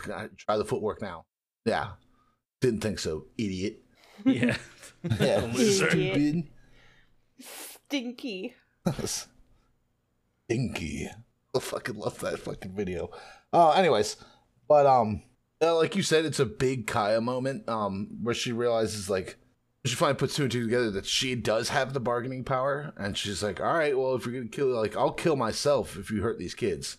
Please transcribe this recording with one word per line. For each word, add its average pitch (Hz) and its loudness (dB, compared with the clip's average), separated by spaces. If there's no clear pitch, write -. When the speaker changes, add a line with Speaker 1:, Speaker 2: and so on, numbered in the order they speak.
Speaker 1:
like, 98 -10
"Try - 0
the 107 2
footwork 104 -2
now." 87 -10
Yeah. 87 0
Didn't 120 2
think 101 -2
so, 78 -6
idiot. 98 -4
Speaker 2:
Yeah. 240 2
<laughs> - -4
Speaker 1:
Yeah. 117 2
Speaker 2:
Loser. 127 4
Speaker 3:
Idiot. 160 2
Speaker 1:
Stupid. 285 2
Speaker 3:
Stinky. 240 -8
Speaker 1:
<laughs> 160 0
Stinky. 85 -4
I 127 2
fucking - -8
love - -8
that 90 -4
fucking 101 -10
video. 90 -6
Uh, 160 8
anyways, 147 4
but, 147 8
um, 113 4
uh, 165 4
like 160 2
you 190 0
said, 160 4
it's 147 -2
a 135 4
big 127 -2
Kaya 110 2
moment, 127 -2
um, 104 -2
where 117 0
she 127 -4
realizes, 110 0
like, 95 -2
she 120 0
finally 147 2
puts 135 0
two 147 0
and 123 0
two 120 -2
together 117 2
that 95 -6
she 131 -2
does 113 0
have 139 0
the 139 -2
bargaining 123 -2
power, 139 -2
and 101 -4
she's 98 -4
like, 104 -4
"All 120 0
right, 151 2
well, 131 0
if 110 -4
you're 120 -6
gonna 127 -8
kill, 143 0
like, 110 0
I'll 135 2
kill 160 2
myself 120 0
if 98 -8
you 107 0
hurt 117 -2
these 90 -8
kids. 85 -4